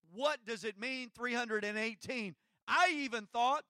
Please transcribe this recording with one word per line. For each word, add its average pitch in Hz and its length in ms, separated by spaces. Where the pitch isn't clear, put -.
What 262 340
does 208 180
it 208 140
mean, 254 360
three 240 200
hundred 220 300
and 208 120
eighteen? 214 600
I 339 300
even 226 280
thought 254 440